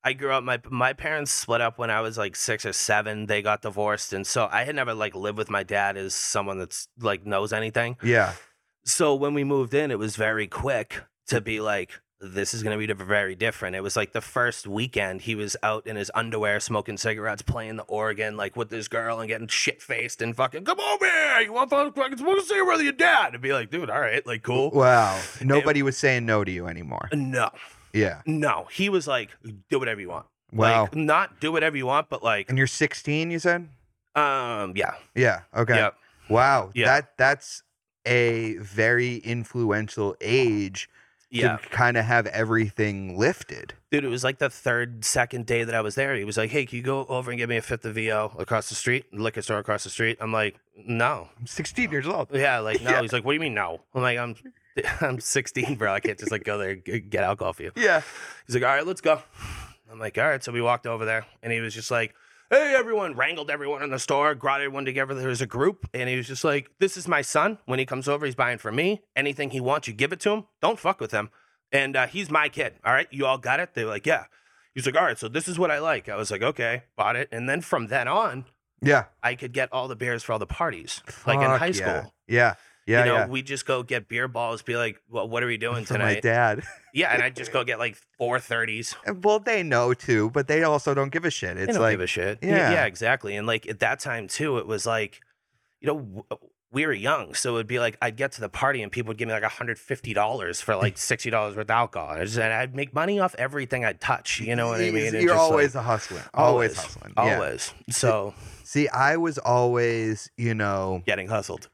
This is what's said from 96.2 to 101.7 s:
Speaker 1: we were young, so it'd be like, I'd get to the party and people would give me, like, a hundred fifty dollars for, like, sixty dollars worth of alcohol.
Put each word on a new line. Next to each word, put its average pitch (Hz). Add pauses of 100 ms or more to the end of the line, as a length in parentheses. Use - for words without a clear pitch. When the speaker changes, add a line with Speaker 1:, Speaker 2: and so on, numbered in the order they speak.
Speaker 1:
we 143
were 147
young, 110
so 123
it'd 113
be 123
like, 117
I'd 113
get 135
to -
the 104
party 135
and 101
people 117
would 110
give 113
me, 110
like, 107
a 110
hundred 117
fifty -
dollars 104
for, 110
like, 98
sixty -
dollars 107
worth 107
of -
alcohol. 107